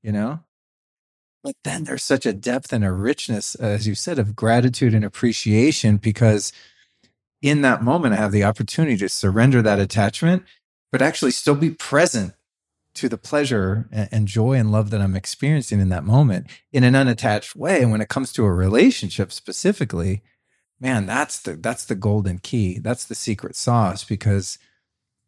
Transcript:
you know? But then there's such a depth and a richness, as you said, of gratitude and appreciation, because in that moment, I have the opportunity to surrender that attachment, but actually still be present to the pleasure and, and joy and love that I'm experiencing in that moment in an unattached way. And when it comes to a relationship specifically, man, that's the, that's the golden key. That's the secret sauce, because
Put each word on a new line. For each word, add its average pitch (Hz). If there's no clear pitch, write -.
you 107
know? 113
But 277
then 147
there's 135
such 131
a 113
depth 123
and 110
a 95
richness, 104
as 107
you 101
said, 165
of 104
gratitude 120
and 107
appreciation, 113
because 107
in 147
that 120
moment, 135
I 101
have 107
the 104
opportunity 107
to 95
surrender 117
that 104
attachment, 107
but 127
actually 143
still 147
be 156
present 143
to -
the 113
pleasure 110
and, 107
and 107
joy 113
and 110
love 107
that 107
I'm 95
experiencing 127
in 95
that 87
moment 107
in 127
an 127
unattached 120
way. 160
And 117
when 107
it 104
comes 135
to 123
a 101
relationship 98
specifically, 98
man, 123
that's 127
the, 92
that's 107
the 110
golden 95
key. 101
That's 117
the 110
secret -
sauce, 107
because 98